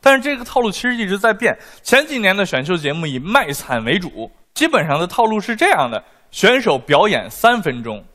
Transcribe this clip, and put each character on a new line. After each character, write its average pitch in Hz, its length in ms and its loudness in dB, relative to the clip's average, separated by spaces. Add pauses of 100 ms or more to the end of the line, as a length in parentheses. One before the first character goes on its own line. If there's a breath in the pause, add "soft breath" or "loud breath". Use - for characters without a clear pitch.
但 277 100 8
是 269 60 4
这 277 160 -2
个 240 80 -12
套 - 160 -2
路 233 100 0
其 - 120 -8
实 247 120 0
一 226 140 -2
直 190 100 -2
在 220 160 2
变。 208 240 0 (240 loud breath)
前 269 240 2
几 294 140 -6
年 196 160 2
的 196 100 0
选 160 180 -2
秀 175 120 -2
节 147 160 -2
目 165 160 -4
以 131 100 -4
卖 175 360 0
惨 120 320 -4
为 139 120 2
主， 123 320 -8 (240)
基 311 140 0
本 240 180 2
上 151 140 0
的 175 80 -2
套 233 160 0
路 220 160 0
是 220 160 -6
这 339 140 2
样 143 200 2
的： 107 140 -8 (260 soft breath)
选 247 320 2
手 170 160 2
表 143 300 2
演 123 240 0
三 233 300 2
分 127 200 -4
钟 110 220 -10 (120)